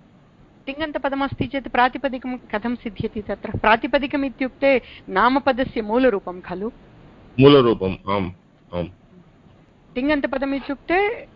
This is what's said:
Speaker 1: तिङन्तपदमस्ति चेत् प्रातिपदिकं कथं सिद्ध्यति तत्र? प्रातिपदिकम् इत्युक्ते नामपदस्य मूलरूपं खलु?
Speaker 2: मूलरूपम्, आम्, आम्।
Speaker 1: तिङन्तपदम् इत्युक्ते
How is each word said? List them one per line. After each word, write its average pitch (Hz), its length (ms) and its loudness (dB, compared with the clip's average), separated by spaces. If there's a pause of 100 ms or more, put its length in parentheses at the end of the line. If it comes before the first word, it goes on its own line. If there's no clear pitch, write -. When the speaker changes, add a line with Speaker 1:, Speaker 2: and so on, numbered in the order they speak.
(640)
Speaker 1:
तिङन्तपदमस्ति 277 800 -4
चेत् 262 220 -6
प्रातिपदिकं 254 680 -2
कथं 233 380 -6
सिद्ध्यति 220 460 -8
तत्र? 202 360 -8
प्रातिपदिकम् 277 680 0
इत्युक्ते 262 560 0 (280)
नामपदस्य 247 720 2
मूलरूपं 208 600 0
खलु? 185 300 -8 (680)
Speaker 2:
मूलरूपम्, 120 560 6 (140)
आम्, 95 220 -2 (420)
आम्। 87 140 -4 (1080)
Speaker 1:
तिङन्तपदम् 277 600 -2
इत्युक्ते 370 800 -4